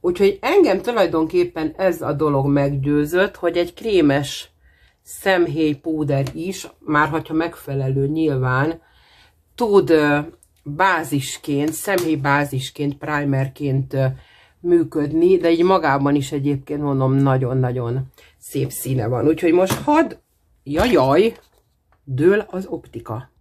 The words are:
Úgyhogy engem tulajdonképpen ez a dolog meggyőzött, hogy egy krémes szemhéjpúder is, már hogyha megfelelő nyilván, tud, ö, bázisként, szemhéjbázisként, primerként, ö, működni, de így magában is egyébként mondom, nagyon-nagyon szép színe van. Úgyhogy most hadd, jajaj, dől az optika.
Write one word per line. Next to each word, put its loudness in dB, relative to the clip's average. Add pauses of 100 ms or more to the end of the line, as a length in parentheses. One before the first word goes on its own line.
Úgyhogy 0
engem 4
tulajdonképpen 0
ez 0
a -4
dolog 0
meggyőzött, 0
hogy -2
egy -2
krémes 0 (520)
szemhéjpúder -2 (100)
is, -10 (100)
már 0
hogyha -6
megfelelő -2
nyilván, 0 (760)
tud, 2
ö, 4 (440)
bázisként, -2
szemhéjbázisként, -2
primerként, -2
ö, 0 (540)
működni, 2
de 2
így 2
magában 2
is -2
egyébként -4
mondom, 0
nagyon-nagyon 0 (360)
szép -6
színe -4
van. 0
Úgyhogy 2
most 2
hadd, 2 (480)
jajaj, 2 (680)
dől 0
az -8
optika. -10 (100)